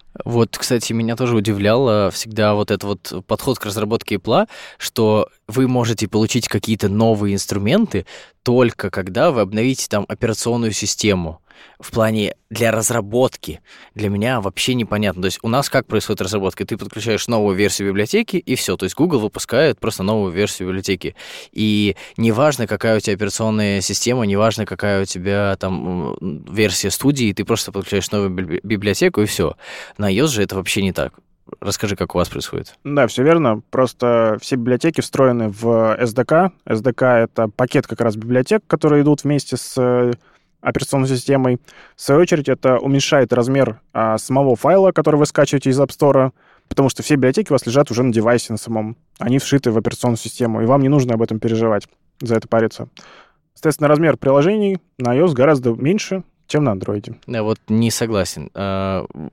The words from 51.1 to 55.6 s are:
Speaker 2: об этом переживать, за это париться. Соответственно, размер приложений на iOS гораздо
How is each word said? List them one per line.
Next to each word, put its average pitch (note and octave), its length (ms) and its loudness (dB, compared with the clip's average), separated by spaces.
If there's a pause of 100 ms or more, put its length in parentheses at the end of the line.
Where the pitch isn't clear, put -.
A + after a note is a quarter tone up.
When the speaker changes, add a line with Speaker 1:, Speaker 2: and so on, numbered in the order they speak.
Speaker 2:
об A2+ 80 0
этом A2 180 -2
переживать, A2+ 480 0 (320)
за A#2 160 -2
это A2 120 -2
париться. A2+ 400 0 (640)
Соответственно, D3 340 0
размер D3+ 300 4
приложений F#3+ 600 2 (180)
на A#2+ 180 0
iOS D#3+ 180 4
гораздо B2+ 420 2